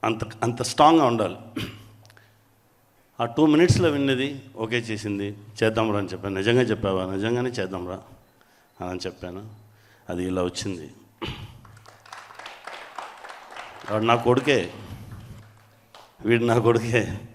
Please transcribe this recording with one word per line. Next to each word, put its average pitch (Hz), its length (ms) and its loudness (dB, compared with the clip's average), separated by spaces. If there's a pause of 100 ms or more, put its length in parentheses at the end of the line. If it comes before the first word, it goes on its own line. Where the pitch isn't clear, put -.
అంత, 107 400 -4
అంత 120 180 -2
స్ట్రాంగ్గా 156 440 6
ఉండాలి. 107 300 0 (1900)
ఆ 117 40 0
టూ 131 200 2
మినిట్స్లో 165 440 6
విన్నది 139 520 0 (160)
ఓకే 113 220 -2
చేసింది, 104 580 -6 (260)
"చేద్దాంరా" 110 340 2
అని 98 100 -2
చెప్పాను. 92 280 -6
"నిజంగా 113 260 4
చెప్పావా?" 98 540 0
"నిజంగానే 120 340 -2
చేద్దాంరా" 95 520 -8 (880)
అని 90 160 -6
చెప్పాను. 92 440 -12 (600)
అది 90 140 -4
ఇలా 92 200 0
వచ్చింది. 90 480 -6 (3000)
వాడు 110 120 0
నా 117 120 6
కొడుకే, 123 560 4 (1500)
వీడు 117 200 4
నా 120 140 4
కొడుకే. 113 580 2 (180)